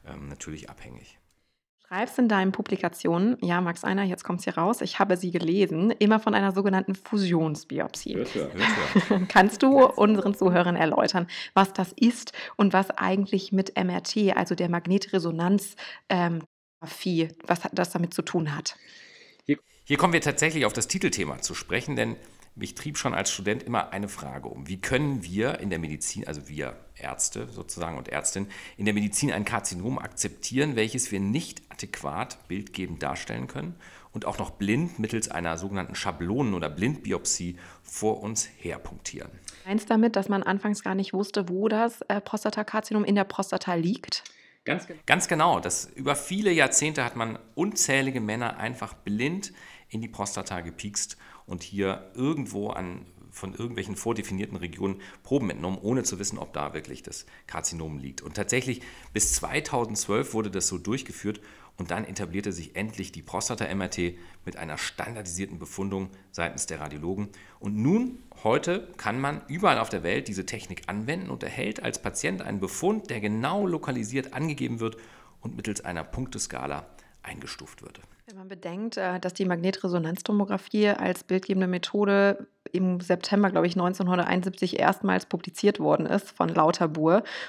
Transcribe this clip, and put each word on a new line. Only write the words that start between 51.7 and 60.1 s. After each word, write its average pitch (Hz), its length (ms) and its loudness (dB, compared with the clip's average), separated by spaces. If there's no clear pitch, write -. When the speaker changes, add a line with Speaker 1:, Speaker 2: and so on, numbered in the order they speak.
Speaker 1:
irgendwo 113 540 -2
an, - 380 -8
von 95 220 -10
irgendwelchen 117 420 -6
vordefinierten 104 600 -4
Regionen 95 440 -4
Proben 127 260 0
entnommen, 87 320 -4
ohne 120 220 0
zu 95 160 -4
wissen, - 180 -4
ob - 140 -10
da 73 220 -6
wirklich 73 280 -10
das - 240 -14
Karzinom 78 500 -6
liegt. 67 240 -10
Und 76 140 -12
tatsächlich 123 460 -2
bis - 200 2
zweitausendzwölf 120 1000 -2